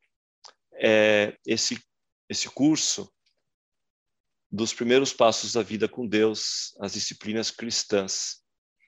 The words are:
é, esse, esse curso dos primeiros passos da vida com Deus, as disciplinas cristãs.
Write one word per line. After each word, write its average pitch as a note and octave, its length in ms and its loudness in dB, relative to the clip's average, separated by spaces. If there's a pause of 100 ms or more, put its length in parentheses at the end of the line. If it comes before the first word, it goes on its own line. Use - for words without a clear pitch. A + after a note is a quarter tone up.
(720)
é, G#2+ 640 4 (100)
esse, - 380 -2 (460)
esse - 200 -6
curso C#3 640 0 (1400)
dos G#2+ 220 -2
primeiros C3 400 2
passos A2 400 2
da A#2 80 2
vida G#2 260 -2
com B2 200 -8
Deus, G#2+ 720 0
as G2 140 -6
disciplinas G#2 580 -6
cristãs. - 920 -4 (440)